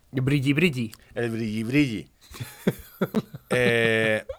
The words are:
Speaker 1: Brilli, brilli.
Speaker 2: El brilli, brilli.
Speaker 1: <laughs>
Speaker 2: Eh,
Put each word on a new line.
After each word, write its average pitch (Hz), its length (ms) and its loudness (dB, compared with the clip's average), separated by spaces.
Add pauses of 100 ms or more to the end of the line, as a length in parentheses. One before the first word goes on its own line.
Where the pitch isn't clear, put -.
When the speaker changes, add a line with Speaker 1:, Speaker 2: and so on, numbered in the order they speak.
(100)
Speaker 1:
Brilli, 135 420 2
brilli. 135 400 0 (220)
Speaker 2:
El 117 160 -4
brilli, 110 340 -4
brilli. 120 460 0 (920)
Speaker 1:
<laughs> 180 140 -2 (360)
Speaker 2:
Eh, 113 720 2 (140)